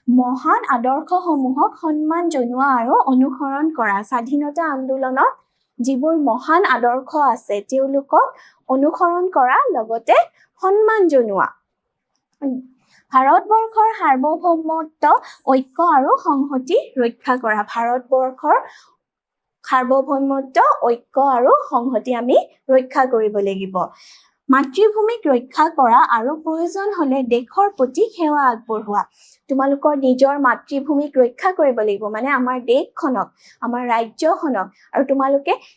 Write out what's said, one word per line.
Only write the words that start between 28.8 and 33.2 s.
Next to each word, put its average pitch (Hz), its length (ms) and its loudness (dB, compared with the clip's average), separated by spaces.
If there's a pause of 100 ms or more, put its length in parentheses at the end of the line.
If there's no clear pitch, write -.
তোমালোকৰ 277 440 0 (120)
নিজৰ 269 400 2
মাতৃভূমিক 277 680 -2 (100)
ৰক্ষা 247 360 -2
কৰিব 262 220 2
লাগিব, 214 240 -2 (120)
মানে 247 120 -4 (100)
আমাৰ 254 200 -2 (120)
দেশখনক, 262 580 -2 (380)